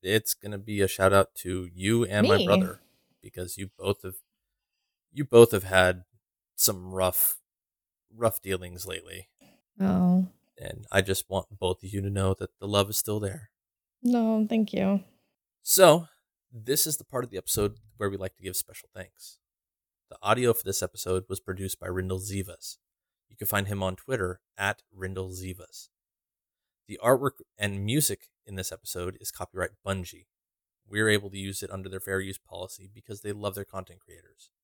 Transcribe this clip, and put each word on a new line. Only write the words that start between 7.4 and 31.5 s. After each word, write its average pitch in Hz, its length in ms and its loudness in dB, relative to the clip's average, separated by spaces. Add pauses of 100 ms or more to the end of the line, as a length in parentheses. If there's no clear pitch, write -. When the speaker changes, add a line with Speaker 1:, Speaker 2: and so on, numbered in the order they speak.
Speaker 1:
rough 110 300 -2
dealings 90 420 -8
lately. 87 440 -12 (520)
Speaker 2:
Oh. 185 460 4 (320)
Speaker 1:
And - 320 -14
I 98 120 2
just 95 280 -4
want 95 260 -6
both 95 280 -4
of 95 80 -12
you 101 100 -4
to 98 80 -4
know 98 240 0
that - 240 -8
the 98 80 -12
love 101 240 2
is 107 60 -6
still 107 240 -2
there. 104 300 -8 (520)
Speaker 2:
No, 226 480 2
thank 220 220 0
you. 196 320 0 (580)
Speaker 1:
So, 170 460 6 (440)
this 120 320 -2
is 156 120 -4
the - 80 -10
part 123 180 -6
of 120 80 -8
the 98 80 -8
episode 104 380 -2 (200)
where 101 140 -2
we 98 60 -8
like 95 220 -8
to - 40 -20
give 92 140 -8
special - 360 -10
thanks. - 460 -20 (720)
The - 100 -20
audio 117 320 2
for - 120 -2
this - 180 -4
episode 92 460 -4
was 95 100 -6
produced 95 400 -8
by 87 80 -12
Rindal 92 340 -4
Zivas. 95 580 -8 (500)
You - 80 -20
can 101 100 -8
find 98 220 0
him 98 160 -2
on 92 100 -2
Twitter 92 460 -4 (180)
at 101 240 -2 (100)
Rindal 95 380 -8
Zivas. 92 600 -14 (960)
The - 160 -14
artwork 131 380 2 (180)
and 101 240 -2
music 113 460 -2 (160)
in 98 120 -14
this 92 140 -6
episode 90 480 -8
is - 120 -12
copyright 92 400 -6 (160)
Bungie. 95 400 -8 (600)
We're 107 220 0
able 104 220 2
to 98 80 -12
use 98 240 -8